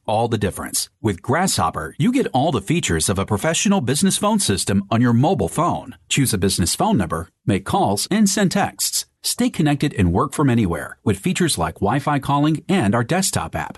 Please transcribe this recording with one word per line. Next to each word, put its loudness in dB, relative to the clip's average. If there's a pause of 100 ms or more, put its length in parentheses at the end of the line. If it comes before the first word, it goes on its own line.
all 0
the 0
difference. -4 (140)
With -2
Grasshopper, -2
you 2
get 0
all 2
the -2
features 0
of 0
a -2
professional 0
business 0
phone 2
system 0
on 2
your 4
mobile 2
phone. -2 (140)
Choose 2
a -2
business 0
phone 2
number, -4 (160)
make 0
calls, 0
and 4
send 2
texts. -2 (160)
Stay -2
connected 0
and 2
work 0
from 2
anywhere 0
with 0
features 0
like -4
Wi-Fi 0
calling 0
and 2
our 0
desktop -2
app. -8